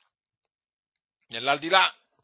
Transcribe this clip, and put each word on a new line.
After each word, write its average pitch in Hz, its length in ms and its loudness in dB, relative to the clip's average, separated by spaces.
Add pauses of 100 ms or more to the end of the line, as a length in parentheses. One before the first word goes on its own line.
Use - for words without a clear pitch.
(1300)
nell'aldilà 147 680 0 (300)